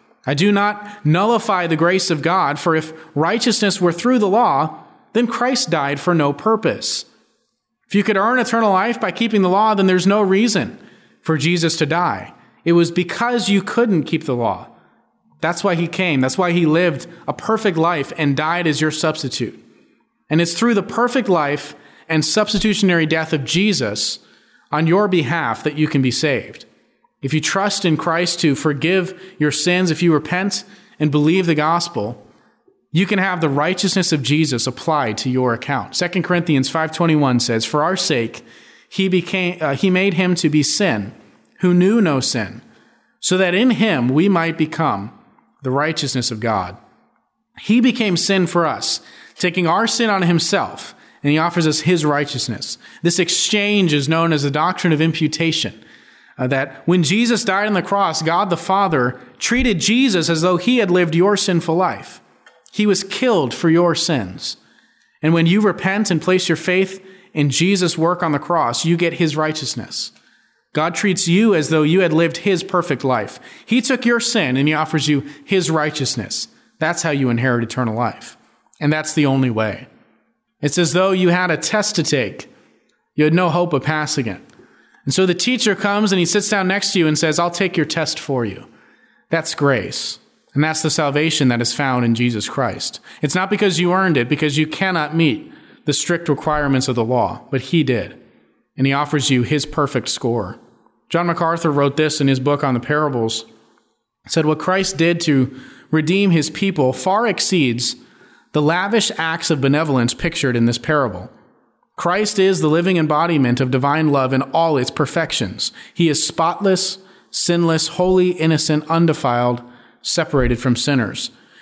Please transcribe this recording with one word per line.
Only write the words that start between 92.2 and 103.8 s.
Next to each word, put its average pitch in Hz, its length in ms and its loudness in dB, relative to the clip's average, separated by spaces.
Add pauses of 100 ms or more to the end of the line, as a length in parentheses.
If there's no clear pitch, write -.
Christ. - 520 -6 (220)
It's 143 120 -2
not 185 160 -2
because 202 280 0
you 175 140 2
earned 185 240 2
it, 123 120 0
because 147 280 0
you 156 100 2
cannot 160 480 -2
meet 156 380 0 (320)
the 147 80 0
strict 170 360 -2
requirements 143 600 0
of 127 60 -2
the 113 100 0
law, 110 460 -2
but 131 100 -4
he 165 220 0
did. 113 340 -2 (600)
And 131 100 0
he 139 60 2
offers 143 380 0
you 127 120 2
his 147 240 -2
perfect - 420 -4
score. 117 500 -4 (500)
John 175 180 -2
MacArthur 165 440 0
wrote 143 260 2
this 156 240 0
in 139 80 2
his 131 120 2
book 143 220 0
on 135 120 0
the 120 60 -2
parables. 123 640 -2 (800)